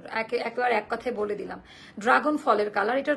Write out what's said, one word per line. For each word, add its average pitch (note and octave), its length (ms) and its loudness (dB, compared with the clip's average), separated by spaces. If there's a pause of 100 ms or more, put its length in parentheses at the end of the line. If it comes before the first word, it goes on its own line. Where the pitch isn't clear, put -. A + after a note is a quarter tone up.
(120)
একে-, A3+ 320 -2
একেবারে A#3+ 320 0
এক G#3+ 140 0
কথায় A#3 260 -4
বলে G#3 200 -2
দিলাম, F3+ 260 -10 (380)
ড্রাগন C4 380 4
ফলের G#3 320 2
কালার। G#3+ 280 0
এটার C#4+ 200 0